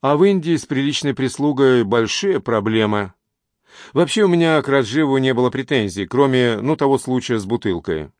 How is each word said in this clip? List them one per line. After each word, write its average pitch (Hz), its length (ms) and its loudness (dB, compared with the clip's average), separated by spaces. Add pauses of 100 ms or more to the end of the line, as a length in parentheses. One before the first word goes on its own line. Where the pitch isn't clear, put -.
а 139 160 0
в 165 80 4
Индии 170 320 2
с 131 80 -6
приличной 139 500 -2
прислугой 131 680 2
большие 117 580 0
проблемы. 107 720 -2 (800)
Вообще 175 320 0
у 196 40 4
меня 165 340 2
к - 60 -6
Радживу 135 500 0
не 131 160 2
было 123 160 0
претензий, 107 560 -4
кроме, 127 540 2
ну, 143 160 -2
того 139 220 2
случая 127 400 -2
с 98 80 -6
бутылкой. 87 720 -4